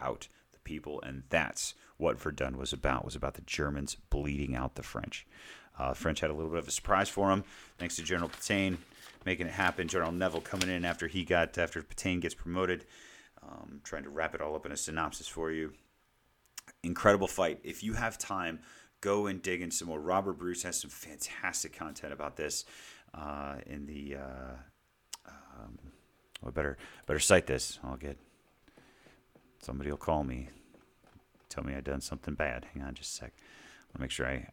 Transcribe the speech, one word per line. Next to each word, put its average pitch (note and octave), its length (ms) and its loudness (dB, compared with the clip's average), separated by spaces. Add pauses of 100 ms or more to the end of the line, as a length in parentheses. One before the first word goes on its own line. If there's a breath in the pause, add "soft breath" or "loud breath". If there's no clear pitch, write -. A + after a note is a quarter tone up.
out B1+ 260 -4 (260 soft breath)
the - 80 -20
people. D2 420 -6
And C2+ 260 -6
that's - 460 2 (240 soft breath)
what D2 200 4
Verdun C2+ 400 0
was C2+ 140 -2
about, C2 320 2
was - 100 -6
about C2+ 200 -2
the - 80 -12
Germans C#2+ 540 0 (140)
bleeding C#2+ 460 2
out C2 180 -2
the C#2 80 -8
French. - 420 -6 (540 loud breath)
Uh, C2 160 0
French D2+ 240 0
had D#2 120 4
a - 20 2
little D#2 180 -2
bit E2 80 0
of E2 80 -2
a - 60 -4
surprise G2 360 4
for G2 220 4
him, G2 140 6 (340 loud breath)
thanks F2 180 -4
to E2 60 -4
General E2+ 280 2
Pétain F#2+ 480 2 (460 loud breath)
making F2+ 220 2
it D#2+ 60 -4
happen. F2+ 360 4
General E2+ 240 2
Neville F2 280 2
coming F#2 280 0
in F2+ 160 2
after E2+ 240 0
he F#2 160 -2
got, E2+ 340 4
after E2+ 240 0
Pétain F2+ 380 0
gets E2+ 140 -2
promoted. F2+ 520 0 (560 loud breath)
Um, D2 420 -14
trying D2+ 200 -6
to C#2+ 40 -10
wrap D#2 260 0
it D2+ 60 -4
all D2+ 140 0
up D#2 100 -4
in D2 80 -6
a D2 40 -4
synopsis D#2 520 -2
for D#2+ 220 -2
you. D#2 220 -2 (1120)
Incredible F#2+ 440 8
fight. E2 360 2
If D#2 200 -8
you A2 100 -2
have A2 260 0
time, E2+ 420 -4 (400 loud breath)
go G2+ 260 4
and F#2+ 160 -2
dig F2+ 200 0
in F2 80 -4
some E2+ 180 -2
more. D#2 120 -2
Robert F#2 380 2
Bruce F2 240 -2
has F2 180 -2
some D2 100 -8
fantastic - 840 -6
content D2 400 -8
about C#2+ 240 -6
this, D2+ 280 -2 (500 loud breath)
uh, C#2+ 420 -6 (100)
in C#2+ 200 -8
the, C#2+ 300 -8
uh, C2 1120 -12
um, - 500 -16 (600 loud breath)
well, C2 120 -6
better, C#2+ 260 0 (280 loud breath)
better D2+ 120 2
cite F2+ 280 8
this. - 360 0
I'll C2 140 -6
get, C#2+ 220 -8 (1400 soft breath)
somebody C#2 300 -4
will D2 60 0
call D#2 260 2
me, C2 260 -4 (1000 loud breath)
tell - 160 -6
me C2+ 100 -2
I C#2 60 -4
done C#2 200 0
something D2 340 -4
bad. C2+ 400 0
Hang C#2 100 -6
on C2+ 100 -6
just - 200 -8
a - 20 -4
sec. - 160 -10 (600 loud breath)
Let - 80 -6
me C2 40 -2
make C2 80 -2
sure B1+ 140 2
I, B1+ 260 0